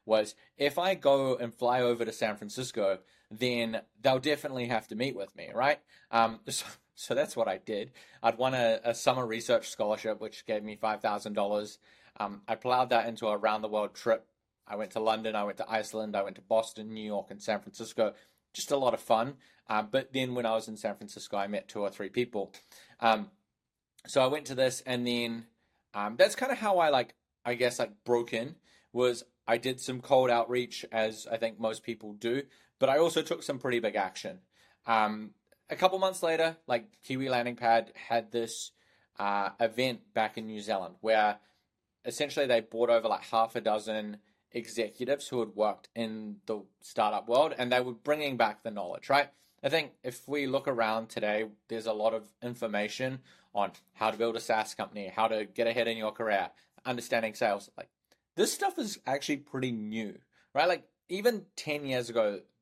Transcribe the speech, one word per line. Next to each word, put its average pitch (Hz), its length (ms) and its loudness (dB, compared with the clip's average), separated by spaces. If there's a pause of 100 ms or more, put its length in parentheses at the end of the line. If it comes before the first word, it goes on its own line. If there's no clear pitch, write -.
was 107 300 2 (240)
if 143 220 0
I 185 160 2
go 135 400 4
and 117 180 -6
fly 123 260 2
over 120 240 2
to 110 80 -2
San 107 240 -2
Francisco, 104 640 -2 (320)
then 117 520 -2 (180)
they'll 131 180 4
definitely 135 480 -2
have 117 220 -2
to 107 80 -10
meet 123 180 -2
with 98 220 -10
me, 80 180 -12
right? 131 240 2 (320)
Um, 113 340 4
<laughs> - 40 -12
so, - 180 -6 (300)
so - 180 -6
that's 143 220 -2
what 117 100 0
I 95 120 -2
did. 110 340 -6 (280)
I'd 117 160 2
won 127 160 2
a, 117 300 2
a 117 140 0
summer 127 280 2
research 113 440 0
scholarship, 104 520 -2
which 107 240 -12
gave 107 200 -2
me 107 100 -10
five 107 280 -2
thousand 104 320 -2
dollars. 104 440 0 (400)
Um, 101 300 -6
I 117 60 -2
plowed 127 340 2
that 117 180 4
into 113 220 -4
a 104 80 2
round-the-world 107 580 0
trip. 113 320 0 (400)
I 107 100 -8
went 104 160 -6
to 113 80 -4
London, 110 360 0
I 104 80 0
went 101 140 -4
to - 120 -6
Iceland, 107 460 -2
I 101 60 2
went 98 140 -6
to - 40 -20
Boston, 110 540 -2
New 110 100 -8
York, 104 260 -4
and 101 120 -16
San 107 180 -2
Francisco. 110 540 -2 (400)
Just - 160 -8
a 147 80 4
lot 127 160 2
of - 60 -4
fun. 120 360 2 (320)
Uh, 107 140 2
but 131 320 -2
then 127 200 -2
when 120 120 -2
I 110 60 2
was 110 140 0
in 107 120 -10
San 104 180 -4
Francisco, - 400 -10
I 101 100 -2
met 101 220 -6
two 107 140 -6
or 98 80 -2
three 101 180 -8
people. 110 460 -4 (460)
Um, 110 300 4 (760)
so 135 160 4
I 127 60 6
went 147 180 -2
to 135 80 -8
this, 127 320 0
and 123 200 -2
then, 117 400 -2 (460)
um, 104 240 -4
that's 202 180 6
kinda 262 200 -2
how 202 240 2
I, 165 100 6
like, 131 280 2 (280)
I 123 80 -2
guess, 120 260 2
like, 110 240 -4
broke 120 300 2
in, 123 240 -4 (380)
was 123 280 2 (240)
I 117 120 4
did 127 200 -4
some 127 220 -6
cold 131 300 4
outreach, 120 600 0
as 110 400 -2
I 117 60 0
think 110 240 -4
most 110 220 -2
people 107 320 -10
do, 117 300 -2 (340)
but 131 100 4
I 135 80 6
also 165 240 4
took 165 220 -4
some 135 160 -4
pretty 123 200 0
big 110 160 0
action. 95 460 -4 (460)
Um, 107 480 0 (340)
a 151 80 -6
couple 185 220 2
months 190 240 0
later, 165 340 0 (100)
like, 120 360 -4
Kiwi 135 260 -4
Landing 120 280 0
Pad 117 360 2 (160)
had 113 240 -2
this, 113 380 -6 (480)
uh, 101 320 -2 (100)
event 117 540 -2
back 110 240 0
in 110 80 -8
New 107 160 -10
Zealand 95 400 -4
where 107 380 4 (640)
essentially 139 420 -2
they 120 140 4
brought 113 280 0
over, 113 200 6
like, 101 160 0
half 113 320 2
a 117 40 -2
dozen 107 560 -2 (360)
executives 117 720 -4
who 127 140 -2
had 104 160 -4
worked 104 400 0
in 110 400 -6 (100)
the 104 180 -4 (160)
startup 104 480 0
world, 143 300 4
and 123 140 0
they 127 80 6
were 127 120 -2
bringing 143 440 -2
back 110 260 2
the 117 80 -8
knowledge, 98 380 -6
right? 139 220 4 (300)
I 139 100 0
think 151 200 0 (140)
if 123 240 -10
we 143 180 -2
look 135 220 0
around 113 400 0
today, 107 400 0 (180)
there's 113 200 -6
a 113 60 2
lot 110 220 2
of 107 160 -8 (100)
information 120 800 -4 (300)
on 101 200 0 (220)
how 110 180 2
to 107 40 -10
build 113 200 0
a 110 40 -8
SaaS 110 320 0
company, 101 360 -8
how 110 180 2
to 110 200 -2
get 117 200 -2
ahead 117 220 0
in 113 80 -2
your 107 160 -2
career, 101 380 -2 (340)
understanding 117 500 -2
sales. 101 420 0
Like, - 140 -16 (460)
this 196 160 2
stuff 381 260 -2
is 220 260 -6
actually 139 340 -2
pretty 131 340 -6
new, 107 440 -6 (380)
right? 156 140 2
Like, 175 200 -2 (200)
even 202 380 0 (100)
ten 147 280 -6
years 127 240 -2
ago, 107 340 0 (200)